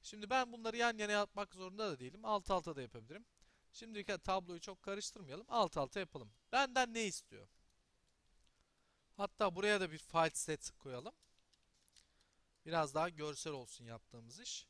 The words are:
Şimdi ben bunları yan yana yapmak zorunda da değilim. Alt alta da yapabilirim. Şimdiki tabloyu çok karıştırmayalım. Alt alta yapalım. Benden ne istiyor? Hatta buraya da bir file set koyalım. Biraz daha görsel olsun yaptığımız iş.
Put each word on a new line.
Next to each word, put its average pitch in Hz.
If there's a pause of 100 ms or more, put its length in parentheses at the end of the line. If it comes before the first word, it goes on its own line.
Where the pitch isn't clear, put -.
Şimdi 208
ben 247
bunları 226
yan 233
yana 208
yapmak 202
zorunda 190
da 143
değilim. 160
Alt 214
alta 175
da 139
yapabilirim. 123 (460)
Şimdiki 208
tabloyu 180
çok -
karıştırmayalım. 196
Alt 226
alta 143
yapalım. 151 (200)
Benden 254
ne 226
istiyor? 104 (1700)
Hatta 202
buraya 202
da 175
bir 156
file 160
set -
koyalım. 135 (1500)
Biraz 156
daha 160
görsel 151
olsun 123
yaptığımız 117
iş. -